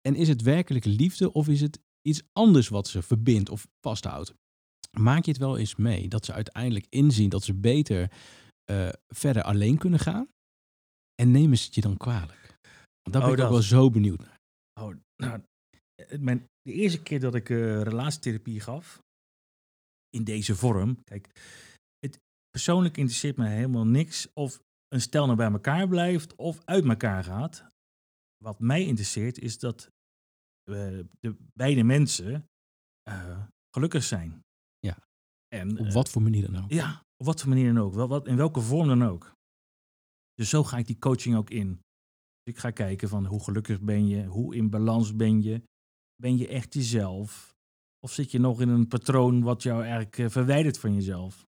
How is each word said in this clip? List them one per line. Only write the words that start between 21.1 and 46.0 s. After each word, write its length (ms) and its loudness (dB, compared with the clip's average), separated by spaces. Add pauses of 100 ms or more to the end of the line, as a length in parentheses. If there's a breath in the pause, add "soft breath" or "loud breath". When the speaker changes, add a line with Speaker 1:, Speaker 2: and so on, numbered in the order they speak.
Speaker 2:
het, 200 -14 (320)
persoonlijk 460 0
interesseert 400 -2
mij 180 0
helemaal 320 0
niks 460 0
of 280 -8 (280)
een 120 -2
stel 240 0
nou 120 2
bij 140 2
elkaar 380 0
blijft 460 -2
of 300 -8
uit 200 0
elkaar 400 0
gaat. 420 -8 (800)
Wat 160 -12
mij 240 2
interesseert 540 -4
is 200 -10
dat, 320 -8 (720)
eh, 120 -12 (460)
de 160 -8 (180)
beide 280 2
mensen, 640 2 (580)
eh, 420 -12 (320)
gelukkig 280 -2
zijn. 360 -8 (380)
Speaker 1:
Ja. 180 -8 (520)
Speaker 2:
En, 300 -6
Speaker 1:
Op 80 -4
Speaker 2:
eh, 60 -4
Speaker 1:
wat 160 2
voor 140 0
manier 280 0
dan 140 -6
ook. 60 -10
Speaker 2:
Ja, 320 -4 (140)
op 100 -8
wat 140 -2
voor 80 -4
manier 260 4
dan 100 2
ook. 100 -6
Wel, 140 -2
wat, 180 -4
in 100 0
welke 240 0
vorm 280 0
dan 160 4
ook. 280 -6 (1000)
Dus 140 -4
zo 160 2
ga 140 -6
ik 80 -4
die 120 -6
coaching 380 0
ook 140 -2
in. 180 -4 (720)
Dus 120 -12
ik 40 -20
ga 120 -6
kijken 380 -4
van 180 -2
hoe 160 -4
gelukkig 380 -4
ben 280 0
je, 180 -2
hoe 280 -6
in 160 0
balans 460 0
ben 260 2
je, 200 -4 (600)